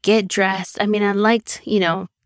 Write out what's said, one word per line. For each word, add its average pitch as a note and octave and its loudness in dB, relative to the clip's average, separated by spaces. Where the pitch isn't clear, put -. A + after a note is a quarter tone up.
get G#3 2
dressed. F#3+ -2
I G#3 0
mean, G#3 0
I G3+ 2
liked, G#3+ 0
you G#3+ 0
know, F3+ -2